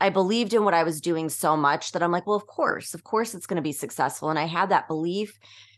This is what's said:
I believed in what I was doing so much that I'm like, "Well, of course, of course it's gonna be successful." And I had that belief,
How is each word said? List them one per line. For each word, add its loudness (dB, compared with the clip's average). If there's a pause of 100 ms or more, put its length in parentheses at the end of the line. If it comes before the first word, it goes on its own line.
I 4
believed 2
in 4
what 4
I 4
was -2
doing -2
so 2
much 0
that 0
I'm 2
like, -2
"Well, 2
of -4
course, -2
of -14
course -2
it's -14
gonna -2
be -4
successful." -4
And 0
I 0
had 0
that 2
belief, -4 (400)